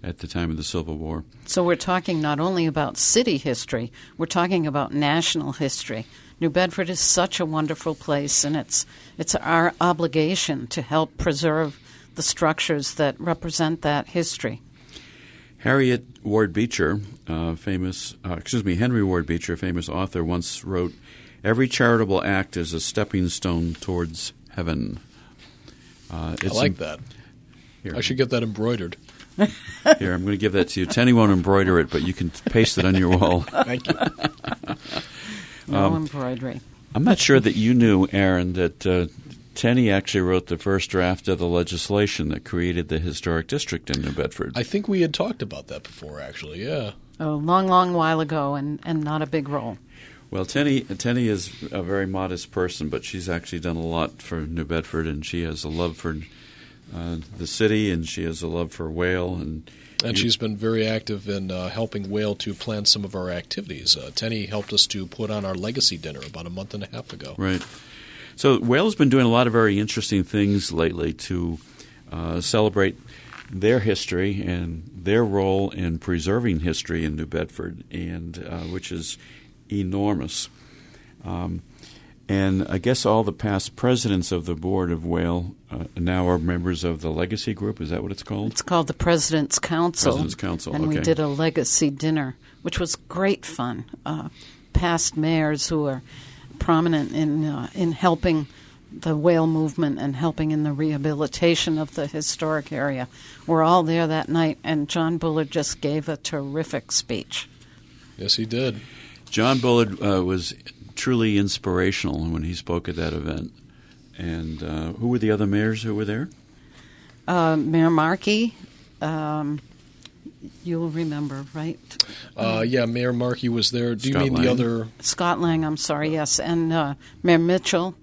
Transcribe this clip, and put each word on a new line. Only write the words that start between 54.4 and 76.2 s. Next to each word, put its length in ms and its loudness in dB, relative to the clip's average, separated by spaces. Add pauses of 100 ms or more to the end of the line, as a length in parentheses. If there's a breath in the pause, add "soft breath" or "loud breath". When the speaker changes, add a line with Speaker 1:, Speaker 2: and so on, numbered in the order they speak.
Speaker 1:
New 240 -4
Bedford, 420 -2
and 180 -6
she 180 -4
has 200 -6
a 60 -6
love 280 -2
for, 200 -6 (800 loud breath)
uh, 220 -6 (200)
the 100 -8
city, 440 2
and 160 -2
she 160 -8
has 180 -6
a 60 -6
love 240 -4
for 200 -8
Whale. 440 -2
And 340 -8 (340 loud breath)
Speaker 3:
And 120 -2
Speaker 1:
you 80 0
Speaker 3:
she's 140 2
been 180 -4
very 300 0
active 420 -4
in, 220 -4
uh, 200 -4
helping 420 -6
Whale 240 0
to 180 -6
plan 320 -6
some 180 2
of 120 -8
our 160 -4
activities. 640 -4
Uh, 160 -12
Tenny 320 -4
helped 260 -6
us 160 4
to 200 -6
put 240 -8
on 140 -4
our 100 -4
legacy 420 -2
dinner 300 -10
about 180 -12
a 60 -10
month 240 -10
and 80 -8
a 80 -12
half 200 -14
ago. 260 -14
Speaker 1:
Right. 260 0 (720 loud breath)
So 240 6
Whale's 340 4
been 160 6
doing 160 8
a 40 6
lot 180 6
of 60 0
very 260 6
interesting 440 0
things 480 2
lately 420 0
to, 440 -4 (540 loud breath)
uh, 300 -4
celebrate 540 4 (560 loud breath)
their 280 4
history 640 0
and 520 -4
their 300 2
role 460 2
in 260 -2
preserving 640 0